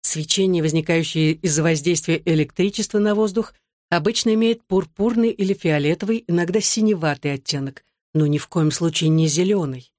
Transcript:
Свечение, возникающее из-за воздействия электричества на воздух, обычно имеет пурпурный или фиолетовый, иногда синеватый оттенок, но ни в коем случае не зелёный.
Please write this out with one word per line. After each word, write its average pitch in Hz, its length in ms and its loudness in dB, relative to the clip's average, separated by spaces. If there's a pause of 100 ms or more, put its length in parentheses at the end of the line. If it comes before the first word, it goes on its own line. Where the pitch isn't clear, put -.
Свечение, 175 600 0
возникающее 160 680 0
из-за 156 280 0
воздействия 160 640 0
электричества 175 720 0
на 208 160 2
воздух, 214 400 -2 (380)
обычно 208 420 0
имеет 226 300 0
пурпурный 220 680 0
или 196 240 -2
фиолетовый, 165 760 0
иногда 175 320 0
синеватый 165 760 0
оттенок, 139 520 -8 (300)
но 156 100 4
ни 147 140 2
в - 80 -8
коем 156 240 0
случае 160 400 0
не 160 160 2
зелёный. 156 720 -2